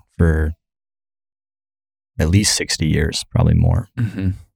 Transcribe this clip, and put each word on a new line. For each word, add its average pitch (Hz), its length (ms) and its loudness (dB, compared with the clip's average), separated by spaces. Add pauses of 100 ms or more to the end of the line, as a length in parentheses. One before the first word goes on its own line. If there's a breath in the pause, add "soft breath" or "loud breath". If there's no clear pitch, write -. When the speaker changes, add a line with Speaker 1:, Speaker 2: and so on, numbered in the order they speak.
(180)
Speaker 1:
for 80 360 2 (1700)
at 80 100 0
least 101 260 2
sixty 80 320 -4
years, 78 420 -2
probably 82 240 2
more. 82 340 2 (100)
Speaker 2:
Mm-hmm. 101 340 -4 (240)